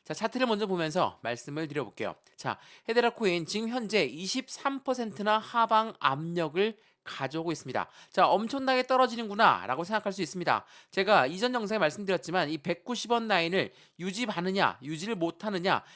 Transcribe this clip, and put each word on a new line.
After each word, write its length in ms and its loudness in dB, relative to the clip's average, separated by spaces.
자, 100 -8
차트를 320 -2
먼저 220 0
보면서 560 0
말씀을 440 -6
드려볼게요. 460 -6
자, 240 -6
헤데라 220 4
코인 380 -2
지금 220 -4
현재 360 0
이십삼 800 -4
퍼센트나 560 0
하방 600 2
압력을 800 0
가져오고 500 -4
있습니다. 360 -4
자, 160 6
"엄청나게 560 2
떨어지는구나" 840 4
라고 200 -2
생각할 260 -2
수 100 -4
있습니다. 440 0
제가 340 6
이전 280 -2
영상에 260 0
말씀드렸지만 720 0
이 80 -4
백구십 540 -4
원 180 0
라인을 420 2
유지하느냐, 840 0
유지를 320 -4
못하느냐, 720 -2